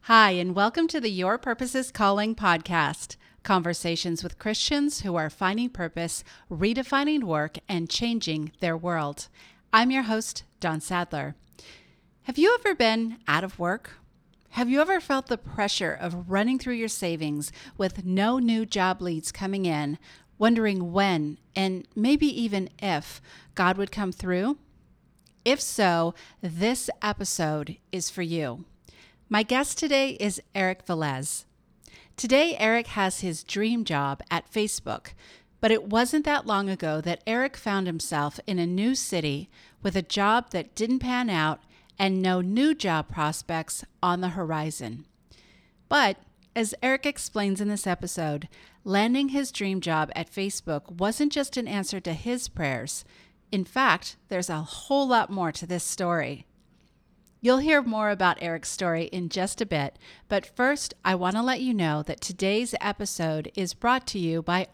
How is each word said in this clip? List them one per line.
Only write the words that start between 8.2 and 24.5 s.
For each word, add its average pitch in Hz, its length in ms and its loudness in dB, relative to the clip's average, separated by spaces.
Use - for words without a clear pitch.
their 165 140 0
world. 165 520 -4
I'm 240 200 6
your 262 100 2
host, 220 420 -4
Dawn 160 220 -2
Sadler. 160 540 -4
Have 277 160 -4
you 427 200 8
ever 403 140 0
been 226 540 2
out 151 160 2
of 190 160 -10
work? 175 320 -2
Have 240 180 0
you 269 140 4
ever 370 180 4
felt 269 280 0
the 233 100 0
pressure 202 640 -2
of 175 300 -6
running 220 260 2
through 247 160 -4
your 226 140 -2
savings 156 640 -2
with 190 260 -2
no 196 360 2
new 226 260 2
job 185 380 0
leads 165 280 -4
coming 196 360 -2
in, 151 320 -2
wondering 208 520 2
when 170 460 2
and 190 400 -2
maybe 277 300 4
even 202 380 -2
if 180 420 -4
God 185 240 4
would 196 140 -2
come 196 200 -2
through? 190 460 0